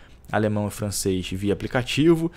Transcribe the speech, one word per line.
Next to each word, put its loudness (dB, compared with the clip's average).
alemão 0
e -6
francês -2
via 0
aplicativo. 2